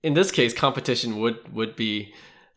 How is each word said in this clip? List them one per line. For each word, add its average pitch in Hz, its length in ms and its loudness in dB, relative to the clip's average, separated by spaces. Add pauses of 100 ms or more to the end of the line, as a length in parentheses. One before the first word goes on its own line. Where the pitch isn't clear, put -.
in 147 140 0
this 190 160 4
case, 120 220 2
competition 123 640 0
would, 113 340 -4
would 110 220 -4
be, 104 380 -4 (440)